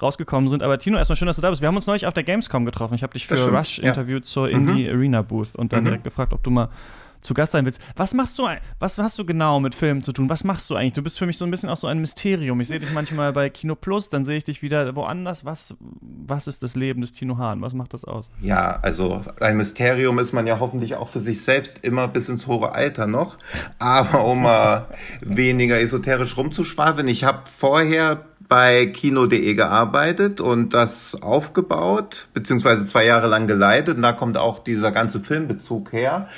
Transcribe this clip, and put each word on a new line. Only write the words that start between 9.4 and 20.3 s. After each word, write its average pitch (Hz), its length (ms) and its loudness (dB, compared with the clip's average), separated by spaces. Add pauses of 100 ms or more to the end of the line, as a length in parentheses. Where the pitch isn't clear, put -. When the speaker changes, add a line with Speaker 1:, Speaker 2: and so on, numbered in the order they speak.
Speaker 1:
mit 135 160 0
Filmen 143 260 0
zu 127 120 -6
tun? 131 160 0
Was 160 160 -2
machst 190 260 -2
du 139 60 -2
eigentlich? 127 160 0
Du 143 100 -4
bist 156 160 -6
für 185 80 -2
mich 170 120 -2
so 180 60 -4
ein 175 60 -2
bisschen 180 180 -4
auch 160 80 -4
so - 120 -6
ein 151 100 -2
Mysterium. 156 640 -2
Ich 120 80 -2
sehe 156 100 -6
dich 147 140 -8
manchmal 151 400 -2
bei 139 180 0
Kino 156 240 -6
Plus, 196 360 -4
dann 139 140 -2
sehe 147 120 -4
ich 151 80 -6
dich - 180 -10
wieder 143 320 -2
woanders. 165 500 -8
Was, 156 300 -10 (260)
was - 460 -8
ist - 160 -8
das 127 140 -6
Leben 131 240 -2
des 120 100 -6
Tino 127 280 -6
Hahn? 117 240 -4
Was 127 100 -8
macht 127 220 -10
das 120 100 -14
aus? - 260 -12 (120)
Speaker 2:
Ja, 90 400 0
also 92 400 -2 (180)
ein 107 160 2
Mysterium 123 640 2
ist 123 140 -2